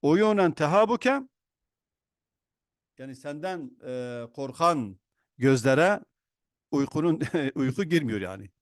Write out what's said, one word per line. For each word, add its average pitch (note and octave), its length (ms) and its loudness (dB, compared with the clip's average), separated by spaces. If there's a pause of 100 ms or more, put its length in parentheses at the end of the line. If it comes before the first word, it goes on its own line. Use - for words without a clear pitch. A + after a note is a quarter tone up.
Uyunen F#3+ 500 4
tehabuke. A3 760 0 (1700)
Yani C3 180 -18
senden, D3+ 540 -10 (160)
e, B2 380 -10 (100)
korkan C3+ 640 -2 (400)
gözlere C3+ 640 4 (720)
uykunun, D3+ 500 0
<laughs> D3 340 -4
uyku C3 300 -2
girmiyor D3 360 -2
yani. F#2+ 300 -12 (120)